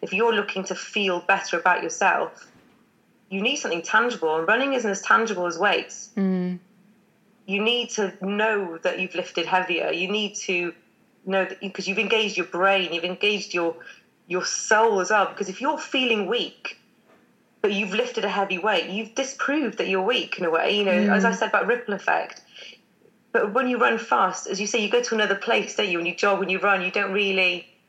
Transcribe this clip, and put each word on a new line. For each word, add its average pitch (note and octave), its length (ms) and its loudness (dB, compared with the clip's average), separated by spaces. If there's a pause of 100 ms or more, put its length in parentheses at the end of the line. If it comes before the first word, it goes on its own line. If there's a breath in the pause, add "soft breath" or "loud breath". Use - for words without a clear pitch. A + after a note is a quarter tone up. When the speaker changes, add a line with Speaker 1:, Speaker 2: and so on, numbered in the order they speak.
Speaker 1:
if - 120 -8
you're A3+ 200 2
looking G3+ 320 -2
to F#3+ 100 -6
feel F#3+ 460 -2
better F#3+ 380 0
about F3 240 2
yourself, - 640 0 (800)
you F#3+ 120 -4
need C4 160 0
something E3+ 240 -4
tangible. G#3+ 560 2
And E3 100 0
running C4 260 2
isn't A3+ 160 0
as G3 120 -2
tangible G#3+ 440 2
as E3 140 -4
weights. F3+ 580 0
Speaker 2:
Mm. F#3 420 0 (840)
Speaker 1:
You G3 160 -2
need A#3+ 300 0
to G3 220 -2 (120)
know G3+ 580 0
that F3 160 0
you've F3+ 160 -6
lifted E3+ 300 -4
heavier. F3+ 460 0
You F3 180 -2
need G#3 260 -2
to F3 380 -2 (520)
know F#3+ 200 2
that, F#3+ 280 -10
'cause F#3+ 140 -8
you've F#3+ 120 -2
engaged G#3+ 380 0
your F3 100 -2
brain, F#3 460 2
you've E3+ 100 -4
engaged G3 500 -2
your, E3 220 0 (520 loud breath)
your F3 180 -2
soul G#3+ 560 4
as F3+ 100 0
well. G3+ 160 4
Because F#3+ 220 -6
if F#3+ 120 -8
you're C#4+ 160 0
feeling A#3+ 500 0
weak, G3 500 -6 (840)
but G#3 120 2
you've G3 200 -2
lifted A3+ 320 -2
a G3+ 40 0
heavy F#3+ 280 0
weight, F3+ 320 0
you've G#3 260 -6
disproved C4+ 640 -2
that B3+ 80 0
you're F#3+ 140 0
weak B3 380 -2
in F#3 60 -2
a E3 40 2
way. E3 280 2
You G#3 80 2
know, F#3+ 80 4
Speaker 2:
Mm. G3+ 220 4
Speaker 1:
as G3 100 4
I A3+ 80 4
said G#3 160 0
about G3 180 2
ripple A#3 260 0
effect. - 480 -2 (920 loud breath)
But A3 200 2
when B3+ 160 2
you B3 80 0
run A3+ 200 2
fast, G#3 500 0
as F#3+ 120 -4
you G#3 80 -2
say, A3+ 120 0
you G#3 100 0
go A#3+ 120 4
to A3+ 140 -2
another G#3 200 2
place, G#3 420 -2
don't G#3 100 0
you? F3 120 -2
When E3+ 60 -4
you F3 80 -4
jog, G3 260 2
when F#3 100 -2
you F#3 100 0
run, F#3+ 220 2
you F3+ 100 -4
don't G3 220 -2
really F#3+ 520 0 (240)